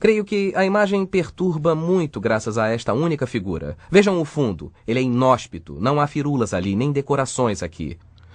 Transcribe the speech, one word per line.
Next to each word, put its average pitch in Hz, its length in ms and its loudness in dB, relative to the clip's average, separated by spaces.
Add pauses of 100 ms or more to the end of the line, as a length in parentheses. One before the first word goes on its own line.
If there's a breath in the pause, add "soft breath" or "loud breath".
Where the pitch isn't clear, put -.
Creio 214 240 4
que 202 320 0
a 190 80 2
imagem 196 420 2
perturba 170 680 0
muito 165 440 0
graças 110 380 0
a 110 80 2
esta 113 260 -2
única 147 320 0
figura. 90 540 -6 (100)
Vejam 190 320 4
o 156 40 -2
fundo. 104 480 -4 (120 soft breath)
Ele 120 140 0
é 131 40 2
inóspito. 120 760 0
Não 143 200 2
há 143 80 2
firulas 139 440 -2
ali, 98 220 -2
nem 131 160 0
decorações 131 720 -2
aqui. 82 340 -8 (380 soft breath)